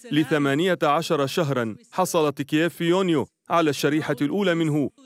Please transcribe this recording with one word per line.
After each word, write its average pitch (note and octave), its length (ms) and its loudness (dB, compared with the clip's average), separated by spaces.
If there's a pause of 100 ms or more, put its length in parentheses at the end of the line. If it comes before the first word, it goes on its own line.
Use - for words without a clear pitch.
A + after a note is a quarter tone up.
(120)
لثمانية D#3 720 0
عشر D3+ 420 2
شهرا. C3 500 -2 (160)
حصلت D#3+ 500 0
كييف D#3 340 0
في - 80 -6
يونيو E3+ 440 0 (220)
على E3+ 200 2
الشريحة D3 520 -2
الأولى F3 340 0
منه D3+ 340 0 (160)